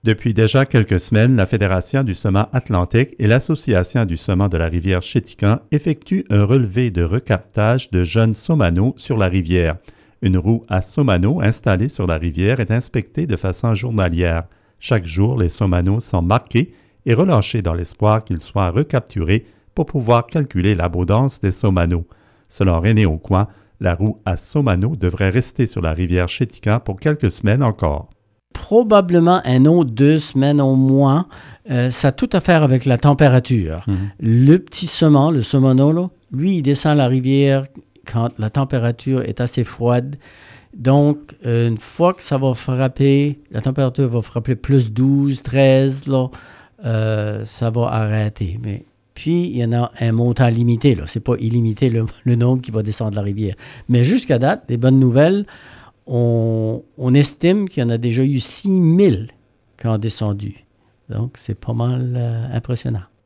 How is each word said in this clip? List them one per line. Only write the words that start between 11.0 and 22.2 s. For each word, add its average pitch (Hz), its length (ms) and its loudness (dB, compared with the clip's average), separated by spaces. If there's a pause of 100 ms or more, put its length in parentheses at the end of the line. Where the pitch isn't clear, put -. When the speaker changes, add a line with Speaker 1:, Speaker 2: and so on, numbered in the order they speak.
Speaker 1:
installée 107 480 0
sur 95 180 -4
la 82 100 -2
rivière 87 440 -2
est 107 100 -4
inspectée 123 560 -4
de 113 80 -2
façon 110 400 -4
journalière. 87 680 -2 (340)
Chaque 107 260 -2
jour, 101 320 -2
les 90 120 0
saumoneaux 92 500 0
sont 92 220 -4
marqués 113 520 -2 (320)
et 120 80 2
relâchés 123 480 2
dans 85 120 -2
l'espoir 107 500 0
qu'ils 85 160 -6
soient 92 320 -4
recapturés 104 760 -2 (280)
pour 170 100 -2
pouvoir 120 420 0
calculer 107 480 0
l'abondance 90 680 -2
des 95 100 0
saumoneaux. 87 560 0 (400)